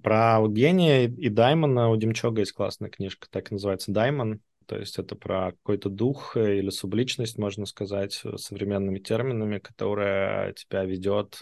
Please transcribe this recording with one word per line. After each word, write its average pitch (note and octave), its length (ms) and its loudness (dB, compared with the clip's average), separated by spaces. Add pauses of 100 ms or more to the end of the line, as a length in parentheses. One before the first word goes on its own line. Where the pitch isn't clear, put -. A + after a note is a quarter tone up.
Про A2+ 380 6
вот A2 120 4
гения C#3+ 540 6
и, B2 60 -2 (140)
и A#2 40 2
Даймона B2 600 4
у A2+ 60 4
Демчога A2 460 0
есть G2 120 -4
классная G2+ 360 -6
книжка, - 400 -10
так - 220 -8
и G#2+ 40 -4
называется G2 360 -4
«Даймон». A2 500 0 (240)
То - 120 -8
есть G2+ 200 -10
это F#2 180 -8
про F#2 360 -4
какой-то G2+ 380 -4
дух, A#2+ 480 -4
э, G#2 220 2
или F#2+ 100 -2
субличность, A2+ 680 -4
можно G2+ 280 -4
сказать, G2 580 -6
э, G#2+ 140 -10
современными G2 600 -4
терминами, A2 640 -2
которая G2 920 -2
тебя - 320 -4
ведет, G2 560 -2